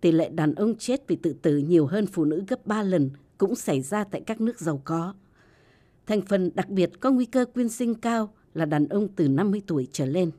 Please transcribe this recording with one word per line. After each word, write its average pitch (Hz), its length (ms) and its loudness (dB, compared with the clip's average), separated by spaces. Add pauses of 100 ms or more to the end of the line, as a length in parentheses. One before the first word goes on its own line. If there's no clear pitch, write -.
tỷ 170 100 4
lệ 160 180 2
đàn 151 260 0
ông 214 220 0
chết 269 300 -4
vì 170 80 0
tự 147 180 -2
tử 147 240 2
nhiều 151 280 4
hơn 190 220 -2
phụ 160 180 0
nữ 156 220 0
gấp 254 180 -6
ba 208 180 -2
lần 180 260 2 (280)
cũng 196 180 0
xảy 143 260 -2
ra 202 220 -4
tại - 180 -10
các 220 200 -6
nước 226 180 -2
giàu 147 260 -4
có. 165 280 -4 (960)
Thành 214 140 0
phần 185 340 0
đặc 190 140 -2
biệt 185 300 2
có 269 120 2
nguy 247 140 2
cơ 247 200 0
quyên 240 240 -2
sinh 233 260 -2
cao 226 380 -2 (200)
là 160 120 -2
đàn 147 220 2
ông 202 280 0
từ 160 120 2
năm 156 240 4
mươi 202 160 0
tuổi 135 240 -2
trở 143 140 -2
lên. 160 340 0